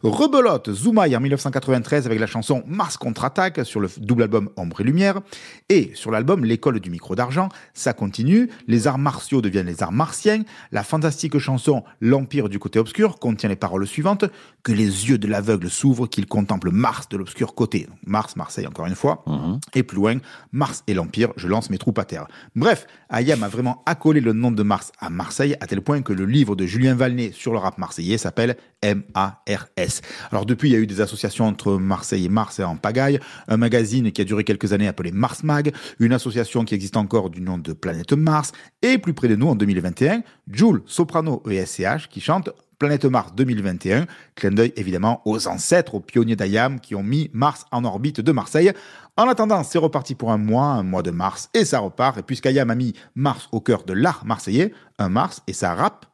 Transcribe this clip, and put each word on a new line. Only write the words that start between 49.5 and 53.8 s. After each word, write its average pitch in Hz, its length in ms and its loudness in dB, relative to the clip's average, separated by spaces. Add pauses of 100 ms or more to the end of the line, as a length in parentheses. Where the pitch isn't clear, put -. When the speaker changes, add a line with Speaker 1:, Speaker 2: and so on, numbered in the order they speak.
Speaker 1:
c'est - 140 0
reparti 160 360 0
pour 113 160 -2
un 110 60 4
mois, 110 300 2
un 127 160 0
mois 92 200 -2
de 85 80 -2
Mars, 90 440 -4
et 226 100 4
ça 139 140 0
repart. 113 400 0
Et 95 40 -10
puisqu'A 131 280 -2
Y 135 80 4
A 135 40 4
M 120 80 0
a 113 40 0
mis 123 180 -2 (220)
Mars 131 380 -2
au 113 80 -2
cœur 110 240 2